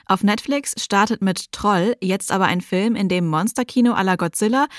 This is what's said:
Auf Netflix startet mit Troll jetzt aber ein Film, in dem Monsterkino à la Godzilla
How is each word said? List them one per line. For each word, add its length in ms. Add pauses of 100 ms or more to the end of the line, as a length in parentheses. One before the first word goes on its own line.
Auf 160
Netflix 580
startet 400
mit 300
Troll 500
jetzt 300
aber 140
ein 160
Film, 340
in 140
dem 180
Monsterkino 680
à 100
la 100
Godzilla 540 (100)